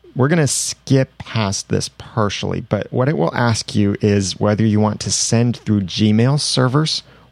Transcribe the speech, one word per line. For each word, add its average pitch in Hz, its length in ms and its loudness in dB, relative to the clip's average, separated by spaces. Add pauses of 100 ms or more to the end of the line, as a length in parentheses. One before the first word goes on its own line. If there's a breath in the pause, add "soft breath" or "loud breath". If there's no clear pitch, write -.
(160)
We're 131 120 2
gonna 156 180 2
skip - 720 -2
past - 500 -4
this - 220 -2
partially, 98 720 -4
but - 280 -4
what 127 180 0
it 156 100 -2
will 165 160 -2
ask 120 400 0
you 101 260 2
is 101 400 0
whether 104 240 2
you 104 160 4
want 107 220 0
to 101 100 -4
send 117 460 0
through 104 240 0
Gmail 107 580 2
servers 131 640 0 (300 loud breath)